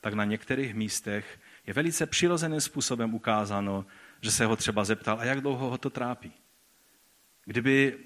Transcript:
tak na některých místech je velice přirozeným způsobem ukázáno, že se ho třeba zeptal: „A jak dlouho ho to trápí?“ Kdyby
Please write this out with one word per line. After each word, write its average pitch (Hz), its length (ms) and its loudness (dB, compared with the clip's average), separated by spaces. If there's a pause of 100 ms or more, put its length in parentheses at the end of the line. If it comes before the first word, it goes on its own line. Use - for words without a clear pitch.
tak 104 120 -4
na 104 120 2
některých 117 480 -2
místech 104 640 -4 (280)
je 101 60 -8
velice 160 320 0
přirozeným 160 560 2
způsobem 117 520 -2
ukázáno, 101 720 0 (360)
že 107 100 -2
se 117 140 4
ho 110 100 4
třeba 104 280 0
zeptal: 110 360 0
„A 117 60 -4
jak 135 160 0
dlouho 135 280 -2
ho 127 80 -4
to 131 120 -4
trápí?“ 123 420 -6 (1120)
Kdyby 135 600 4